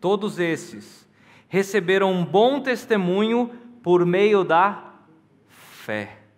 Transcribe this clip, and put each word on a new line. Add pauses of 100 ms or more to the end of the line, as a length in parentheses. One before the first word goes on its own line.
Todos
esses (440)
receberam
um
bom
testemunho (340)
por
meio
da (540)
fé. (180)